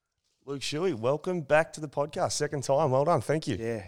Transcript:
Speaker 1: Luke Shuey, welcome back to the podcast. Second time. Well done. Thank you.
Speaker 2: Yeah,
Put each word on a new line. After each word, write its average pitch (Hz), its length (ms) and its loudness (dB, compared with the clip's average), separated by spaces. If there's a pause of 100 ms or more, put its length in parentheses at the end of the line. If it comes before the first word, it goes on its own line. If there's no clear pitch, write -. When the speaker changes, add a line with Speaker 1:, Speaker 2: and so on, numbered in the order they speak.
(500)
Speaker 1:
Luke 139 120 -6
Shuey, 156 340 -2
welcome 147 460 0
back 151 320 2
to - 60 -14
the 151 80 -8
podcast. 147 440 -2
Second 147 320 -2
time. 143 260 4
Well 131 160 4
done. 165 160 4
Thank - 260 -2
you. 123 120 -2
Speaker 2:
Yeah, 113 280 -4